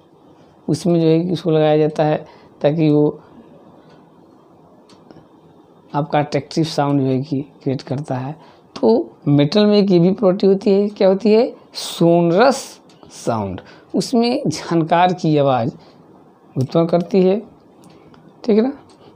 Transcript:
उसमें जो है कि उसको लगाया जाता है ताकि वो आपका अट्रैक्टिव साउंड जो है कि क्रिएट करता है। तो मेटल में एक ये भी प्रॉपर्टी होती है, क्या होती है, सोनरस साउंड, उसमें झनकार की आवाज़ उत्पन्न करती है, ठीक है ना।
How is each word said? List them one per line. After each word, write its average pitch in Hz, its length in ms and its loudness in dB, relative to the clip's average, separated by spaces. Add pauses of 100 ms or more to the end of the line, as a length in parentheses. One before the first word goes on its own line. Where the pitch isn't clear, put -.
(680)
उसमें 170 320 -2
जो 160 60 2
है 160 140 4
कि 180 120 -4
उसको 160 180 -4
लगाया 151 280 2
जाता 156 260 0
है 156 200 -2 (380)
ताकि 156 280 0
वो 147 300 0 (2750)
आपका 151 260 -4
अट्रैक्टिव 147 480 -4
साउंड 143 340 -2
जो 131 60 0
है 131 140 -2
कि 139 200 -6 (220)
क्रिएट 135 200 -6
करता 135 340 -8
है। 131 180 -10 (420)
तो 226 120 0 (400)
मेटल 147 380 2
में 208 120 4
एक 196 120 2
ये 175 80 4
भी 170 120 4
प्रॉपर्टी 196 360 0
होती 196 240 2
है, 202 180 2
क्या 202 200 0
होती 196 240 2
है, 233 200 2 (220)
सोनरस 170 840 2 (580)
साउंड, 101 460 -6 (340)
उसमें 240 540 -2
झनकार 170 640 0
की 160 260 -2
आवाज़ 127 320 0 (840)
उत्पन्न 165 300 0
करती 175 360 0
है, 190 160 2 (1080)
ठीक 208 120 2
है 220 60 4
ना। 269 100 -2 (440)